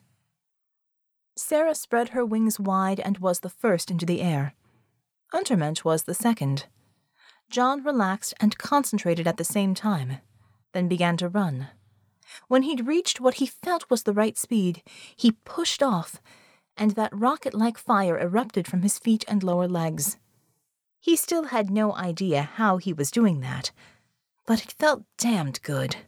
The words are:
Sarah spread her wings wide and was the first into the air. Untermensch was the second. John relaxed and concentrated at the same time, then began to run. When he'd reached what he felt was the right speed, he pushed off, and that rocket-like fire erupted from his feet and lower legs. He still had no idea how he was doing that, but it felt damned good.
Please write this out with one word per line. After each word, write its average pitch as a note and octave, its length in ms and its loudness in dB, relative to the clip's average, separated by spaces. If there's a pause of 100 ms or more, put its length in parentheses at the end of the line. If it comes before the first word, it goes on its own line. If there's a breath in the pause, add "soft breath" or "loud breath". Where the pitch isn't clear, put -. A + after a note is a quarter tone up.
(1400)
Sarah D#4 360 2
spread A#3 360 -2
her B3 160 0
wings A3 340 0
wide F#3+ 400 0
and G3 200 -2
was F3+ 200 0
the F#3 100 -8
first F3+ 400 0
into E3+ 160 -2
the F3 160 0
air. C#3+ 340 0 (760)
Untermensch F3 520 0
was D#3+ 180 2
the E3 100 -6
second. C#3+ 520 -2 (840 soft breath)
John C4 340 0
relaxed A3+ 560 -2
and G#3+ 180 2
concentrated F3 680 0
at E3 80 2
the - 80 -4
same G3 320 0
time, C3+ 440 -2 (520)
then F3+ 160 0
began F3 300 2
to F3+ 100 -2
run. E3+ 400 -2 (800 loud breath)
When C4 160 4
he'd C4 240 -4
reached D#4+ 320 0
what B3+ 160 2
he C#4 100 -2
felt - 440 -4
was A#3 140 0
the G#3+ 100 0
right G#3+ 240 0
speed, F3+ 440 0 (360 loud breath)
he A3+ 160 4 (100)
pushed - 400 -2
off, G3+ 380 -2 (560 soft breath)
and G#3+ 140 2
that G#3+ 220 -2
rocket-like A3+ 640 0
fire G3 400 2
erupted G3 500 -2
from F3+ 160 0
his G3+ 140 2
feet A3 300 2
and G3+ 160 0
lower F3+ 240 2
legs. E3 480 -2 (840)
He E4 160 4
still E4 280 0
had A#3 240 0
no G#3 240 2
idea E3+ 500 0
how F#3 340 0
he F3+ 160 -4
was C#3+ 180 -2
doing G3 300 4
that, C3 300 -6 (760 soft breath)
but A3+ 180 0
it - 80 -16
felt D4+ 320 0 (140)
damned F3+ 440 -2
good. C3+ 360 -4 (100)